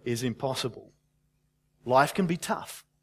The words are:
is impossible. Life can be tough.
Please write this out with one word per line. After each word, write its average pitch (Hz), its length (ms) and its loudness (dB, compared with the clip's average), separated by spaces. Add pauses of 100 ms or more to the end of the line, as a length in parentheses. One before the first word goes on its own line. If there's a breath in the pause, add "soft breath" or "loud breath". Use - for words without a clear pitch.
is 120 180 -2
impossible. 127 680 -4 (920)
Life 131 280 6
can 190 140 2
be 170 100 -2
tough. - 480 -8 (180)